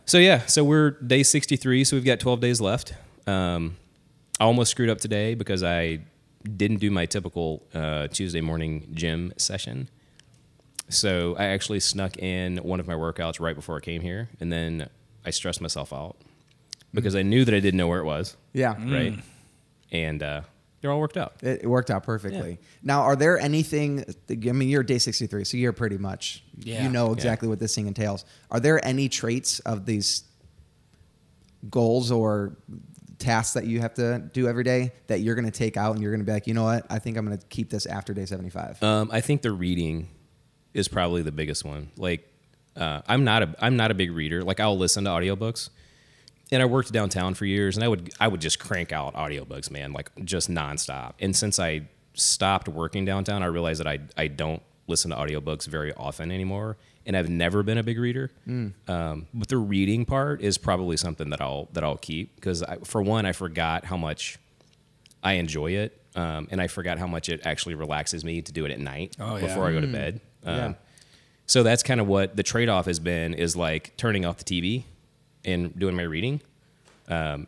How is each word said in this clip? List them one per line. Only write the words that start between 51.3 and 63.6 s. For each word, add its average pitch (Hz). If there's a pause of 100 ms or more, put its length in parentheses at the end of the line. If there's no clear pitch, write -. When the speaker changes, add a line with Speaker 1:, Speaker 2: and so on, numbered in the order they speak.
Speaker 1:
since 104
I 78 (260)
stopped -
working 82
downtown, 98
I 90
realized 85
that 78
I, 73 (180)
I 78
don't 76 (240)
listen 82
to 71
audiobooks 76
very 76
often 78
anymore, 98 (280)
and 98
I've 87
never 87
been 110
a 113
big 113
reader. 123 (160)
Speaker 2:
Mm. 117 (140)
Speaker 1:
Um, 80
but 110
the 131
reading 101
part 139
is 101
probably 90
something 78
that 73
I'll, 69
that 82
I'll 73
keep -
'cause 85
I, -
for 110
one, 104
I 92
forgot 82